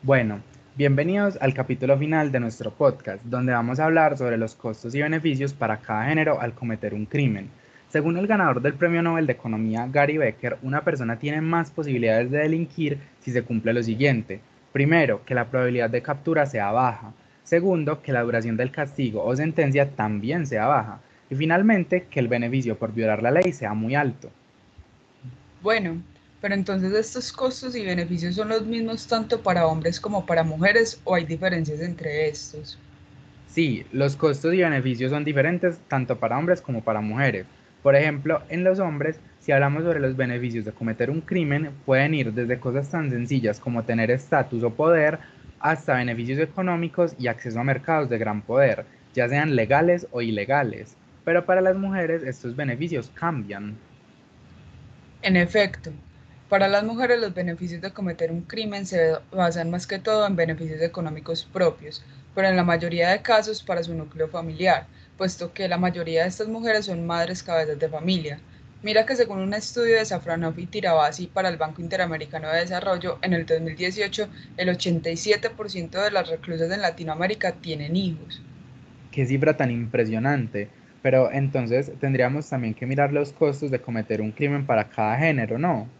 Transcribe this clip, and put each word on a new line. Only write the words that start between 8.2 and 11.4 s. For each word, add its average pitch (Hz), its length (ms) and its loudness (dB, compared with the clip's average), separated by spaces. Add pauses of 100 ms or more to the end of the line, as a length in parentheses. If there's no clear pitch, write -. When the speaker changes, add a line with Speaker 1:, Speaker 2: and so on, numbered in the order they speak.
Speaker 1:
ganador 170 340 2
del 139 140 0
Premio 170 260 2
Nobel 165 240 0
de 127 80 0
Economía, 113 580 -2
Gary 147 280 2
Becker, 120 420 -2
una 135 220 -4
persona 127 340 -2
tiene 147 240 -4